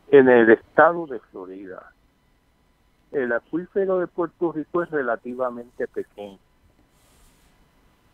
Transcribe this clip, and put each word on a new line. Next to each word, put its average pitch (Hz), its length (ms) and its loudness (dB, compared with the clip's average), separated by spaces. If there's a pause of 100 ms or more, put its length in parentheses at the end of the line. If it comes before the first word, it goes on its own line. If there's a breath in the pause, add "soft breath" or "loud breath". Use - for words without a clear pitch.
en 135 180 8
el 117 220 6
estado 160 580 2
de 127 120 -12 (120)
Florida. 92 600 -20 (1200)
El 127 200 -4
acuífero 185 680 -6
de 170 80 -6
Puerto 170 440 -6
Rico 156 320 -8
es 165 80 -12
relativamente 123 960 -8
pequeño. 101 520 -16 (1700)